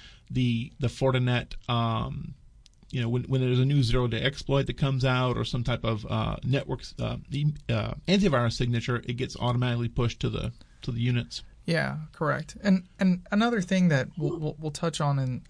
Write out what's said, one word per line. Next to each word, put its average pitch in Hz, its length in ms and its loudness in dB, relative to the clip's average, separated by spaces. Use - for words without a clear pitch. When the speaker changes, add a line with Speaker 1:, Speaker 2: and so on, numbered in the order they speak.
Speaker 1:
the, 123 480 0
the 117 80 0
Fortinet, 123 680 0
um, 117 640 0
you 123 120 -4
know, 117 80 0
when, 123 140 0
when 131 180 0
there's 127 180 2
a 127 60 6
new 143 160 4
zero-day 117 400 2
exploit 139 460 0
that - 100 -6
comes 135 260 2
out 127 320 2
or 117 80 -2
some 123 200 -2
type 117 200 -2
of, 113 240 -2
uh, 110 360 -2
network, - 380 0
uh, 113 180 -4
e-, 151 200 0
uh, 110 260 0
antivirus 156 460 4
signature, 120 540 0
it 127 60 -4
gets 117 240 -4
automatically 120 520 0
pushed 117 300 0
to 120 100 0
the, 113 220 -4
to - 80 -4
the 117 80 -4
units. 120 420 -2
Speaker 2:
Yeah, 143 320 -2
correct. 147 500 -4
And, 190 220 2
and 180 320 2
another 226 300 2
thing 180 260 4
that 143 280 4
we'll, 147 220 -2
we'll, 151 220 -4
we'll 156 120 -6
touch 160 300 -4
on 143 160 2
in, 127 320 -2